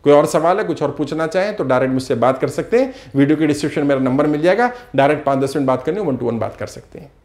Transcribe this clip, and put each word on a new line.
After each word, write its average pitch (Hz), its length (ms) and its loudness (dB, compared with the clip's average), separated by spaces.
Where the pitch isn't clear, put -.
कोई 143 80 6
और 151 140 6
सवाल 170 320 2
है, 214 60 -2
कुछ 160 180 -4
और 135 80 -2
पूछना 156 360 -4
चाहें 185 300 -2
तो 165 80 -6
डायरेक्ट 131 300 0
मुझसे 131 200 -2
बात 123 240 2
कर - 100 -2
सकते 196 300 -2
हैं। 269 160 0
वीडियो 143 200 4
के 156 100 0
डिस्क्रिप्शन 147 340 -2
में 143 80 0
मेरा 135 120 2
नंबर 131 260 2
मिल 151 160 0
जाएगा, 214 300 2
डायरेक्ट 147 280 2
पाँच 139 140 2
दस 135 180 -2
मिनट 135 120 0
बात 131 140 0
करनी 180 180 -4
हो, 156 120 -2
one 123 80 -4
to 123 40 -6
one 117 160 -2
बात 107 200 -6
कर 104 60 -8
सकते - 320 -18
हैं। 139 140 -20